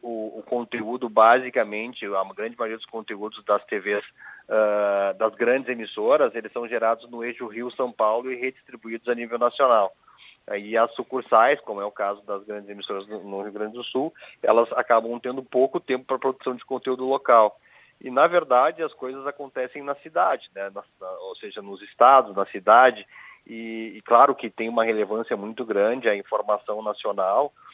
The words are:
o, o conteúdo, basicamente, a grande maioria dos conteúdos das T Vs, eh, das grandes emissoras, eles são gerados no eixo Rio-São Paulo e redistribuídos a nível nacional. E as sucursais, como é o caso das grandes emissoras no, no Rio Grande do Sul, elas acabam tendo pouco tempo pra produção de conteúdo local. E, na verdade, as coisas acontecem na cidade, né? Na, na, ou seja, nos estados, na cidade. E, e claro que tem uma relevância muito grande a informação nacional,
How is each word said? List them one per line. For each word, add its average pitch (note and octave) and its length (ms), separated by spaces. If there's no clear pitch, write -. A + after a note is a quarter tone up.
o, A2 380
o - 40
conteúdo, A#2+ 640
basicamente, A2+ 1000
a G2 180
grande A#2 240
maioria A2+ 180
dos A2+ 100
conteúdos G#2+ 580
das G2+ 220
T G#2 120
Vs, G2+ 260
eh, G#2 680
das A2 200
grandes A#2+ 320
emissoras, A#2 640
eles A2 180
são A#2+ 140
gerados A2+ 420
no A#2+ 140
eixo A#2+ 240
Rio-São A#2+ 460
Paulo A#2 400
e - 20
redistribuídos A#2+ 720
a B2 60
nível A#2 240
nacional. A#2 540
E G#2 220
as A#2 160
sucursais, B2+ 680
como G#2 200
é G2+ 40
o G#2 60
caso G#2 320
das G2 220
grandes G#2 260
emissoras G2+ 360
no, G#2 160
no G2 200
Rio G#2 100
Grande G#2+ 220
do A#2+ 100
Sul, C#3+ 300
elas A#2 300
acabam A#2+ 480
tendo C3 220
pouco B2+ 360
tempo B2+ 280
pra C3+ 120
produção C3 360
de A#2+ 100
conteúdo C3 400
local. B2 540
E, B2+ 100
na C3+ 160
verdade, D#3+ 560
as D3+ 120
coisas C3+ 320
acontecem C#3 560
na C#3+ 140
cidade, E3+ 580
né? G2 160
Na, G2 120
na, F#2 100
ou F#2 160
seja, G#2 240
nos G2 220
estados, A#2+ 520
na G2 120
cidade. A2 600
E, A2+ 500
e G#2+ 60
claro B2+ 320
que A#2+ 140
tem A2+ 200
uma A2+ 160
relevância A2 520
muito A2 300
grande A2 420
a G#2 80
informação G#2 640
nacional, G#2 720